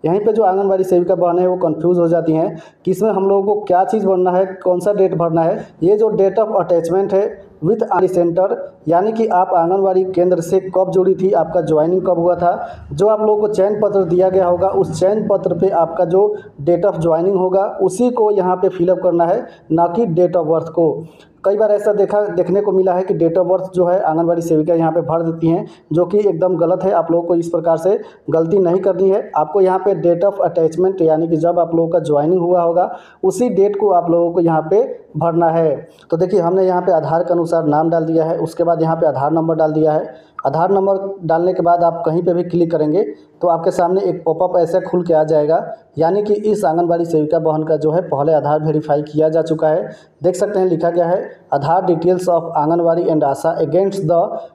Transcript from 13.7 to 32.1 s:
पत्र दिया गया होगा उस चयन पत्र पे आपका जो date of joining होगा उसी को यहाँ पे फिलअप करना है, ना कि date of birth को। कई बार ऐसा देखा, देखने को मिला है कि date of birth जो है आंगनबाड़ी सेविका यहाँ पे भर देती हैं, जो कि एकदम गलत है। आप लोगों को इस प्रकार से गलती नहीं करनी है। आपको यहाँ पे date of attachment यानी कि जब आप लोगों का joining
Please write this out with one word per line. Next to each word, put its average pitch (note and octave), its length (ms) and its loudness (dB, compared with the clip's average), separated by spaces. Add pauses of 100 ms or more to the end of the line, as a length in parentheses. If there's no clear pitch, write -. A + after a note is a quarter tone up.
पत्र G3 220 0
दिया F3+ 260 2
गया F#3 180 2
होगा F3 220 0
उस F#3 300 -2
चयन G#3+ 280 0
पत्र F#3 320 0
पे F#3+ 180 2
आपका E3 280 0
जो G3 300 2 (280)
date E3+ 220 2
of F3+ 140 -2
joining E3+ 360 0
होगा F#3 300 0 (160)
उसी G3 300 0
को A3+ 200 2
यहाँ F#3 240 0
पे F#3+ 140 0
फिलअप F3 340 0
करना E3+ 220 2
है, G#3+ 200 -2 (260)
ना E3+ 240 2
कि A#3 100 0
date F3 320 0
of D#3+ 100 0
birth D#3+ 220 0
को। E3 220 0 (520)
कई G3+ 140 0
बार G#3+ 140 2
ऐसा G#3 220 0
देखा, G3+ 340 0
देखने F3 340 0
को G3+ 100 -2
मिला F#3 220 2
है F3+ 100 -2
कि F#3 100 -4
date E3 240 0
of F3+ 120 2
birth F#3 240 -2
जो F3+ 120 2
है F3+ 160 2
आंगनबाड़ी E3+ 400 0
सेविका E3 320 0
यहाँ E3 180 2
पे E3 100 0
भर E3 200 -2
देती E3 260 -2
हैं, E3 180 0 (280)
जो F3 120 2
कि G3 140 0
एकदम F#3 380 2
गलत E3+ 260 0
है। F#3+ 80 0
आप E3 200 0
लोगों E3+ 160 0
को F3+ 80 2
इस E3+ 140 -2
प्रकार E3 280 0
से F#3 220 0 (300)
गलती E3 300 0
नहीं F3+ 200 2
करनी F#3+ 300 0
है। G3 260 -2
आपको G3+ 260 0
यहाँ F#3 180 2
पे G3 160 0
date E3+ 300 0
of G3 200 -2
attachment F3 560 0
यानी D#3+ 260 2
कि E3 100 0
जब E3+ 220 0
आप E3+ 160 0
लोगों E3 140 0
का E3+ 100 0
joining D3+ 420 0